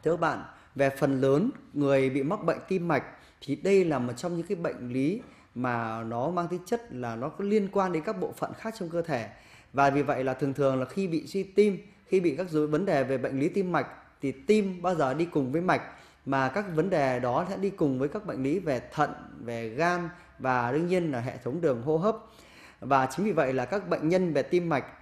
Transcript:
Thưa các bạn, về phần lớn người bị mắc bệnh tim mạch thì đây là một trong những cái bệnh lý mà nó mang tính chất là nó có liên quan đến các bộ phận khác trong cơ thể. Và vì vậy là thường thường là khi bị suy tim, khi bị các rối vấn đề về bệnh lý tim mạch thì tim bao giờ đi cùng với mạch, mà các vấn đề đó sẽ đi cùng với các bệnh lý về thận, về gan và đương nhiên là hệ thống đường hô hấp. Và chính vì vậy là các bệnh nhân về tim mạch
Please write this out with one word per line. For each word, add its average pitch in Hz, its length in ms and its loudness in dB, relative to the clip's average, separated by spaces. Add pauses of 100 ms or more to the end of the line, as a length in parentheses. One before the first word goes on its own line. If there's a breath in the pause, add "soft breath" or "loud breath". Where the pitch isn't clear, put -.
Thưa 151 60 4
các 160 100 0
bạn, 143 220 0 (320 loud breath)
về 135 160 4
phần 139 300 2
lớn 143 300 4 (220)
người 139 380 4
bị 135 120 0
mắc 165 220 -2
bệnh 165 140 0 (100)
tim 175 200 0
mạch 139 160 2 (400 loud breath)
thì 139 120 -4
đây 190 280 4
là 151 140 2
một 123 180 -2
trong 175 200 -4
những 165 100 -4
cái 196 100 -2
bệnh 123 360 -6
lý 147 300 0 (320 loud breath)
mà 117 480 -2
nó 117 280 -2
mang 175 180 -2
tính 175 180 -4
chất 233 260 -4
là 120 240 -6
nó 127 120 -6
có 196 160 -8
liên 202 280 2
quan 185 200 0
đến 160 100 -2
các 190 180 -4
bộ - 160 -4
phận - 180 -6
khác 220 240 -10
trong 170 100 -6
cơ 165 140 -2
thể. 123 260 -4 (440 loud breath)
Và 139 180 4
vì 143 120 2
vậy 131 220 0
là 131 100 0
thường 139 200 -2
thường 135 260 2
là 127 40 0
khi 190 240 -4
bị 165 180 -2
suy 196 160 -4
tim, 202 360 4 (280 loud breath)
khi 190 140 4
bị 160 160 2
các 180 140 -6
rối 151 160 2
vấn 151 200 0
đề 147 180 2
về 131 140 0
bệnh 131 220 -2
lý 151 80 2
tim 180 240 0
mạch 143 140 0 (340)
thì 135 120 -2
tim 190 500 2
bao 180 120 2
giờ 135 200 2
đi 160 100 0
cùng 139 280 0
với 160 80 0
mạch, 170 220 2 (440 loud breath)
mà 135 220 2
các 202 160 -2 (100)
vấn 165 160 2
đề 135 300 2
đó 127 280 0
sẽ 190 80 -6
đi 190 140 -2
cùng 143 280 0
với 139 100 0
các 214 180 -8
bệnh 131 160 -6
lý 143 160 0
về 143 240 -2 (100)
thận, 147 180 0 (300)
về 117 280 -6
gan 170 400 0 (300 loud breath)
và 123 340 0
đương 160 140 2
nhiên 175 260 0
là 120 80 -2
hệ 123 240 -6
thống 139 160 -4
đường 131 220 0
hô 156 160 0
hấp. 220 180 0 (640 loud breath)
Và 131 260 4
chính 180 200 -2
vì 208 60 0
vậy 143 200 2
là 127 120 0
các 175 240 -4
bệnh 160 200 0
nhân 180 240 2
về 139 100 2
tim 175 260 0
mạch 139 160 0 (180)